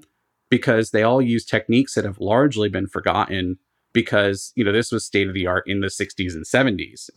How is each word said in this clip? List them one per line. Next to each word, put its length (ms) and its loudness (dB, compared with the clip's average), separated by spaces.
because 420 2
they 120 4
all 180 4
use 220 0
techniques 520 0
that 100 0
have 160 -8
largely 480 2
been 180 -4
forgotten 680 -2
because, 600 0
you 80 0
know, 80 2
this 200 0
was 140 -2
state 220 0
of 60 -6
the 140 -2
art 200 -2
in 140 -2
the 80 -2
sixties 440 -6
and 140 -12
seventies. 680 -2